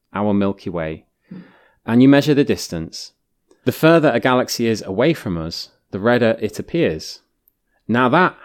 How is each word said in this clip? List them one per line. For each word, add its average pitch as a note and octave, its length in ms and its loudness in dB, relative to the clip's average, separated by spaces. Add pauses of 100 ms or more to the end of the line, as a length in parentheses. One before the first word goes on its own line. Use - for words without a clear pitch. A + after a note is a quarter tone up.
(140)
our G2+ 200 -2
Milky G2 360 -2
Way, D#2+ 360 -8 (800)
and A#2 160 2
you C3+ 80 8
measure C#3+ 260 4
the C#3 80 4
distance, - 680 -6 (520)
the B2 60 -2
further D#3+ 400 4
a A#2 80 0
galaxy B2 480 0
is A2 160 -2
away B2+ 300 0
from F#2 240 -6
us, E2 340 -10 (180)
the G2+ 100 -8
redder A#2 400 2
it - 200 -6
appears. G#2 600 -4 (680)
Now, B2 220 2
that E3+ 360 2